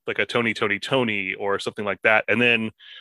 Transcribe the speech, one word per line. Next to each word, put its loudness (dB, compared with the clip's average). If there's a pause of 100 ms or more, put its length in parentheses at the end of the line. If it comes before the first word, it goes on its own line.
like -2
a 0
Tony, 0
Tony, 0
Tony -2
or -2
something -6
like -4
that. 4
And 2
then 2 (300)